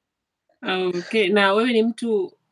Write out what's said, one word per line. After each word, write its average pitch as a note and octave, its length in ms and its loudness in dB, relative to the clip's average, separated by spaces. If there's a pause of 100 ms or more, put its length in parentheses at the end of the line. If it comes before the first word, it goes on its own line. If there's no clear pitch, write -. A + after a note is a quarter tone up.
(640)
Okay. F#3 640 -2
Na G3 240 4
wewe A#3 200 0
ni A3 100 2
mtu, A3+ 500 -2 (200)